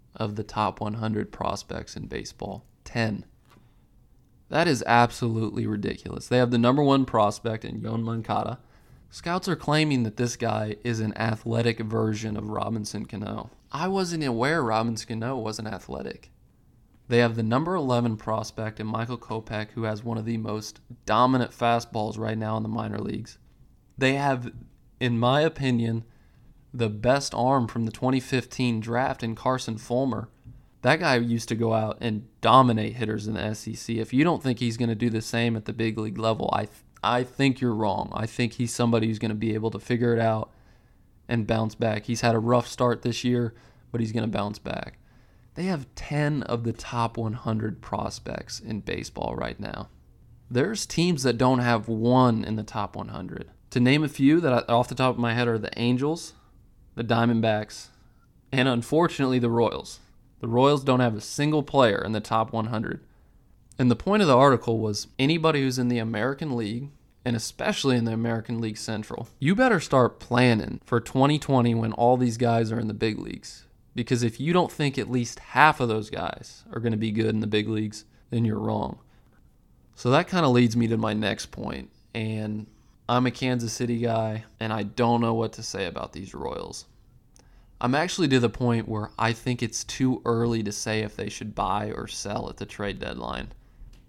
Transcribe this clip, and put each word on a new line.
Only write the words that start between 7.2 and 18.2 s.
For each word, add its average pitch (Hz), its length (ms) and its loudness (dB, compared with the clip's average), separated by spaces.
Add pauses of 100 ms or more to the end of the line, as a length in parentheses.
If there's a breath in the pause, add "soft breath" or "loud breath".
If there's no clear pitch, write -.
in 113 160 -8
Yoan 113 220 -4
Moncada. 113 560 -4 (520 soft breath)
Scouts 180 380 -4
are 170 80 0
claiming 147 460 2
that 107 140 -2
this 120 200 -2
guy 107 480 -2
is 117 160 -2
an 107 160 -2
athletic 113 640 -2
version 110 580 -2
of 107 140 -6
Robinson 107 560 -6
Cano. 107 440 -8 (220)
I 160 160 -4
wasn't 175 360 -2
aware 135 380 2
Robinson 113 460 0
Cano 120 300 -4
wasn't 110 300 -6
athletic. - 600 -10 (760)
They 120 120 2
have 117 180 4
the 117 60 -2
number 139 320 0
eleven 120 420 0
prospect 110 640 -6